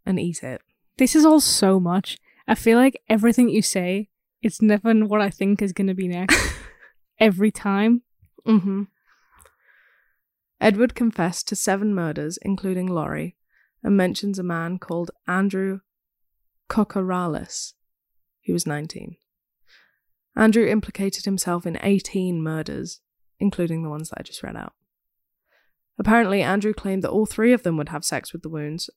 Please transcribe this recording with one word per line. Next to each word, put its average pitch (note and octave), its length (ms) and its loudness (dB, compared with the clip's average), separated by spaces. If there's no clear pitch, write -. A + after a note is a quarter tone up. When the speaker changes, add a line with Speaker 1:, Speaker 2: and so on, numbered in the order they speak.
Speaker 1:
and F#3 120 0
eat E3+ 240 -4
it. B2+ 200 -12
Speaker 2:
This C4 180 2
is D#4 120 8
all D#4 160 8
so F#3+ 360 4
much. F3+ 420 -2
I A#3 80 4
feel A3+ 220 4
like B3+ 320 4
everything A3+ 400 4
you G#3 120 2
say, F#3+ 460 -2
it's - 200 -2
never G#3+ 320 4
what G#3+ 260 2
I G3+ 100 0
think G3 320 0
is G3 120 -2
gonna G3 200 0
be F#3 140 -4
next. F3+ 460 0
Speaker 1:
<laughs> - 340 -20
Speaker 2:
Every G#3 320 4
time. G#3 520 2
Speaker 1:
Mm-hmm. G3 360 2
Edward A3 320 2
confessed F#3+ 540 -2
to - 80 -6
seven G3+ 400 -2
murders, D#3+ 460 -4
including F#3 440 -4
Laurie, D#3 520 -6
and G3 140 2
mentions G3 420 0
a F#3 60 -6
man E3+ 340 -4
called E3+ 320 -6
Andrew F#3+ 540 -2
Kokoralis, F#3 1080 -4
who - 60 -2
was F3 160 -2
nineteen. D#3 480 -10
Andrew A3 320 4
implicated G3 560 -4
himself F3+ 420 -4
in E3+ 160 -6
eighteen F#3 640 0
murders, D#3 560 -8
including E3 440 -2
the D#3+ 60 -6
ones D3+ 200 -10
that - 100 -12
I - 40 -14
just - 200 -16
read - 140 -12
out. - 160 -14
Apparently, G#3+ 440 2
Andrew G3+ 320 0
claimed F#3+ 320 -4
that - 60 -2
all G#3+ 140 2
three A3+ 280 2
of A#3+ 100 0
them E3 140 -2
would D3+ 100 -4
have D3 160 -10
sex - 300 -8
with E3+ 80 -12
the D#3+ 80 -14
wounds, D#3 480 -10